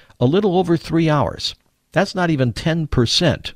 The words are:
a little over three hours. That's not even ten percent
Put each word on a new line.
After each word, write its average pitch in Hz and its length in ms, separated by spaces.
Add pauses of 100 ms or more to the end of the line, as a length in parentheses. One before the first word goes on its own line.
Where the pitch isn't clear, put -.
(180)
a 123 80
little 180 320
over 175 180
three 160 320
hours. 143 460 (380)
That's 190 240
not 175 120
even 127 240
ten 165 360
percent - 680